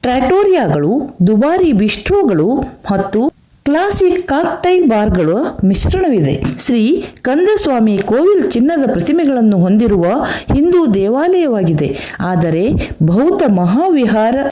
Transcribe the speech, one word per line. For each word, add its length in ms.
ಟ್ರಾಟೋರಿಯಾಗಳು, 1120
ದುಬಾರಿ 460
ಬಿಸ್ಟ್ರೋಗಳು 840
ಮತ್ತು 400
ಕ್ಲಾಸಿಕ್ 600
ಕಾಕ್ಟೈಲ್ 640
ಬಾರ್ಗಳ 400
ಮಿಶ್ರಣವಿದೆ. 800
ಶ್ರೀ 460
ಕಂದಸ್ವಾಮಿ 760
ಕೋವಿಲ್ 520
ಚಿನ್ನದ 420
ಪ್ರತಿಮೆಗಳನ್ನು 640
ಹೊಂದಿರುವ 480
ಹಿಂದೂ 320
ದೇವಾಲಯವಾಗಿದೆ, 1120
ಆದರೆ 680
ಬೌದ್ಧ 400
ಮಹಾವಿಹಾರ 840